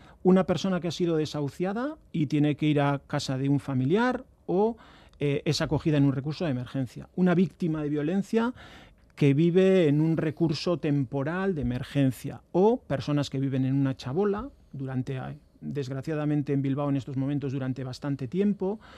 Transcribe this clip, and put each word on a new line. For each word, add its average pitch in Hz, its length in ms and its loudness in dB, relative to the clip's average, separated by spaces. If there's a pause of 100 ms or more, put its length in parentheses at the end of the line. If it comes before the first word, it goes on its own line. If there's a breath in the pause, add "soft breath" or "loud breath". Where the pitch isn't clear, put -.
(240 loud breath)
una 185 220 6
persona 180 360 -2
que 170 80 -4
ha - 20 -6
sido 170 240 0
desahuciada 175 800 -4 (160)
y 160 140 0
tiene 147 300 2
que 156 100 -4
ir 147 160 2
a 143 260 0
casa 139 300 -4
de 135 100 -2
un 139 140 2
familiar 180 640 0 (200)
o, 214 300 0 (460 loud breath)
eh, 143 240 0
es 151 160 0
acogida 151 360 0
en 139 80 6
un 139 80 4
recurso 139 320 -4
de 147 60 0
emergencia. 127 640 -6
Una 180 200 4
víctima 160 480 0
de 147 60 -2
violencia 190 640 0 (640 loud breath)
que 139 160 6
vive 175 560 4
en 147 100 4
un 160 160 2
recurso 160 600 0
temporal 147 800 -2
de 147 60 -4
emergencia 123 760 -2 (140)
o 214 240 4
personas 143 520 -2
que - 120 -6
viven 135 240 0
en 131 100 0
una 135 220 0
chabola 196 500 -2 (240)
durante, 131 480 -6 (400)
desgraciadamente 147 920 -4
en 139 80 2
Bilbao 139 280 0
en 139 60 0
estos 135 220 -6
momentos 135 340 -2
durante 131 320 -4
bastante 131 460 -6
tiempo. 196 500 0 (180 loud breath)